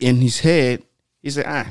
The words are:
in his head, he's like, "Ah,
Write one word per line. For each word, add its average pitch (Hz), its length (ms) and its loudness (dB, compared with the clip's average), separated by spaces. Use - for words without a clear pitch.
in 127 200 2
his 123 200 0
head, 143 420 2
he's 139 140 -8
like, 143 120 -4
"Ah, 127 220 -6